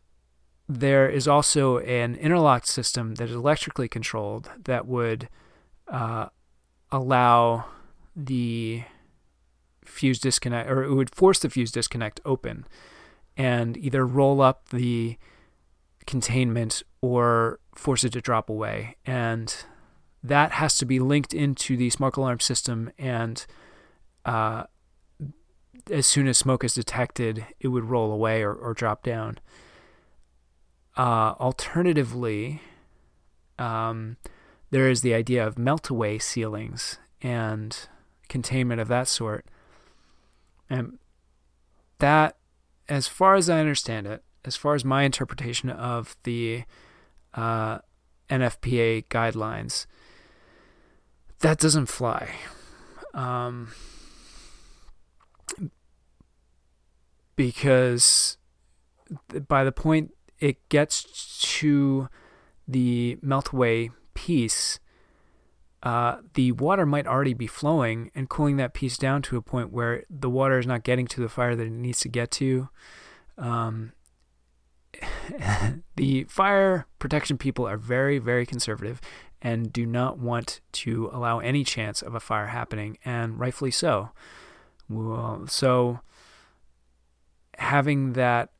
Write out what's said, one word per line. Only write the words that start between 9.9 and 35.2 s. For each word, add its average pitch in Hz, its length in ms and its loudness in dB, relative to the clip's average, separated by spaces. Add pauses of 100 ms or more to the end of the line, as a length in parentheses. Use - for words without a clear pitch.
disconnect, 120 520 -2
or 131 140 0
it 139 100 0
would 131 200 2
force 185 240 6
the 156 120 0
fuse 120 220 -2
disconnect 117 520 -4
open 123 420 -4 (680)
and 120 400 0
either 131 300 0
roll 139 340 4
up 131 280 4
the 117 480 -2 (880)
containment 117 760 0 (180)
or 120 600 4 (140)
force 131 300 0
it 117 80 2
to 120 80 -4
drop 113 300 0
away. 107 460 -6 (100)
And 117 480 -2 (680)
that 143 300 4
has 151 260 2
to - 60 0
be 127 140 2
linked 139 340 2
into 139 440 0
the 123 140 2
smoke 131 260 0
alarm 127 240 -2
system, 117 580 -2
and, 117 480 -4 (760)
uh, 113 400 -2 (1300)
as 151 160 2
soon 139 220 4
as 123 80 0
smoke 131 260 0
is 120 120 -2
detected, 113 720 -4 (120)
it 135 100 -4
would 123 160 -2
roll 113 280 0
away 110 300 0
or, 104 100 -2
or 117 220 -8
drop 107 280 -4
down. 113 360 -6 (1600)
Uh, 113 440 4
alternatively, 127 1200 0 (1000)
um, 113 600 -6 (520)
there 131 200 4
is 120 100 2
the 123 140 2
idea 117 300 2